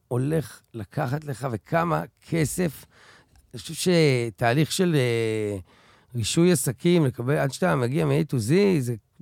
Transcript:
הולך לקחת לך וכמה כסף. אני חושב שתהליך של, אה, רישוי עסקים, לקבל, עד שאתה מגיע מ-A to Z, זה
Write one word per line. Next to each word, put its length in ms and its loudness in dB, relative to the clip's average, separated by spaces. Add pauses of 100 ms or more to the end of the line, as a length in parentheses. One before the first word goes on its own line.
הולך 520 -4 (140)
לקחת 500 -6
לך 280 -8
וכמה 520 -2 (260)
כסף. 560 -2 (680)
אני 60 -16
חושב 320 -2 (400)
שתהליך 400 2
של, 240 0
אה, 600 0 (580)
רישוי 360 2
עסקים, 540 2
לקבל, 320 -2
עד 140 -2
שאתה 240 -2
מגיע 300 0
מ-A 280 0
to 20 -2
Z, 180 0 (260)
זה 160 -4 (260)